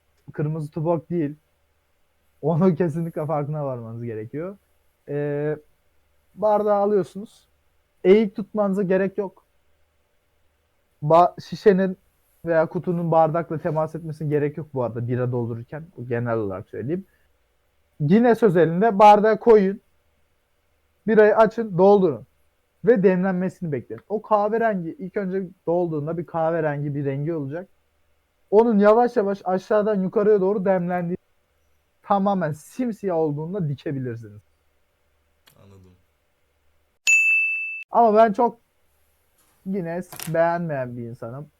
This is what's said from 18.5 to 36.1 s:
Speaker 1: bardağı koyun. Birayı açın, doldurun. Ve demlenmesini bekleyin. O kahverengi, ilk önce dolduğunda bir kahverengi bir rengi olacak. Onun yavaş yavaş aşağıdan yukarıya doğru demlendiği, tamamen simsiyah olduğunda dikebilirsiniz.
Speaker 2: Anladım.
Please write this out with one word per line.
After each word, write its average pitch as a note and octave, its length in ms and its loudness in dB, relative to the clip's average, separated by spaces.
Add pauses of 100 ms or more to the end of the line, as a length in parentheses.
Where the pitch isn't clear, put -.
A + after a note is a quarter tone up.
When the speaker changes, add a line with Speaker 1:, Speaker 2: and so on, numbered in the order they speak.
Speaker 1:
bardağı G#3 400 8
koyun. G#3+ 420 4 (1300)
Birayı G#3+ 300 6
açın, A3 400 0
doldurun. F#3 480 4 (600)
Ve G#3 180 4
demlenmesini F3+ 680 0
bekleyin. A2+ 380 -8
O G#3 120 -6
kahverengi, G#3 800 -2
ilk F#3 180 -10
önce F#3+ 300 -6 (200)
dolduğunda E3 500 -4
bir E3 80 -8
kahverengi D#3 720 -4
bir C#3+ 100 -4
rengi C#3+ 280 -4
olacak. D#3 340 -8 (840)
Onun A3 280 4
yavaş A3+ 360 4
yavaş G3+ 280 -2
aşağıdan G3+ 600 0
yukarıya G#3 380 2
doğru F#3+ 240 -2
demlendiği, F3+ 520 -2 (840)
tamamen G3 480 0
simsiyah G3 640 -6
olduğunda D#3+ 520 -2
dikebilirsiniz. A#2+ 720 -8 (1200)
Speaker 2:
Anladım. F#2 300 -20 (2000)